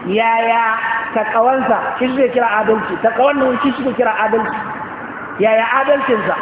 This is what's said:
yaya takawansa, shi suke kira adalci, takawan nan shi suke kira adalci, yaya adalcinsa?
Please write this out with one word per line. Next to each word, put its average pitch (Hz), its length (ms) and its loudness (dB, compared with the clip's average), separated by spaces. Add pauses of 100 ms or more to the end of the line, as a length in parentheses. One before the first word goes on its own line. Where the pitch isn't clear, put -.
yaya 226 720 0 (360)
takawansa, 226 640 2 (200)
shi 254 100 0
suke 254 220 2
kira 240 180 0 (140)
adalci, 214 380 0
takawan 262 400 2
nan 262 200 2
shi 277 120 0
suke 240 240 -2
kira 233 180 2
adalci, 214 440 0 (800)
yaya 220 360 2
adalcinsa? 269 680 2